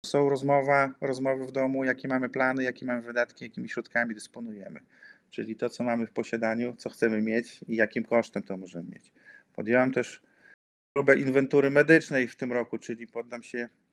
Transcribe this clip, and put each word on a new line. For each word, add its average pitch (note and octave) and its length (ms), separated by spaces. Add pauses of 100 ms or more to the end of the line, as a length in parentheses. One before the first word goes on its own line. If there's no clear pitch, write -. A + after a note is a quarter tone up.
Są C#3+ 240
rozmowa, C#3 680
rozmowy C3+ 460
w C3 60
domu, C3+ 320
jakie C3 240
mamy C3 200
plany, C3 360
jakie B2+ 220
mamy A#2+ 160
wydatki, A#2+ 420
jakimi B2 240
środkami A#2 460
dysponujemy. G#2 680 (500)
Czyli A2+ 260
to, B2 120
co - 160
mamy A#2 220
w - 60
posiadaniu, A#2 640
co - 140
chcemy A2 320
mieć A2+ 460
i A2+ 80
jakim A2+ 280
kosztem A2+ 380
to G2 140
możemy F2 340
mieć. - 220 (400)
Podjąłem B2 400
też - 300 (720)
próbę C#3 220
inwentury C#3 520
medycznej D3 580
w - 80
tym B2 160
roku, A#2 260
czyli A#2 280
poddam A#2+ 360
się A#2+ 260 (240)